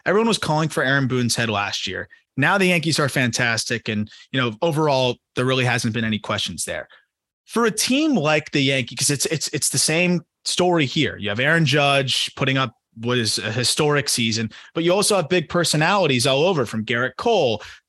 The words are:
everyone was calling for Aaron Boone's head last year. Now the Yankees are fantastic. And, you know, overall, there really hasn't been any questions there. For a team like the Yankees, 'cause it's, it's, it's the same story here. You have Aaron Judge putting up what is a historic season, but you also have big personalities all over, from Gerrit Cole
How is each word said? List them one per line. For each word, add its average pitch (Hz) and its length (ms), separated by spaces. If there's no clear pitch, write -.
everyone 220 220
was 214 100
calling 156 300
for 151 160
Aaron 135 240
Boone's 123 300
head 117 120
last 101 380
year. 92 220
Now 160 220
the 190 100
Yankees 165 320
are 147 80
fantastic. 120 800
And, 107 240
you 131 80
know, 113 200
overall, 143 540
there 127 100
really 127 180
hasn't 120 300
been 117 100
any 107 160
questions 98 460
there. 80 240
For 233 200
a 220 60
team 277 420
like 151 380
the 151 80
Yankees, 135 400
'cause - 100
it's, 139 180
it's, 156 260
it's 147 160
the 143 80
same 175 440
story 170 420
here. 123 300
You 98 140
have 101 100
Aaron 156 260
Judge 139 680
putting 135 220
up 131 180
what 120 200
is 110 200
a 107 140
historic 143 580
season, 113 420
but 165 100
you 170 80
also 202 240
have 170 140
big 175 180
personalities 160 800
all 135 160
over, 165 220
from 107 180
Gerrit 123 320
Cole 156 480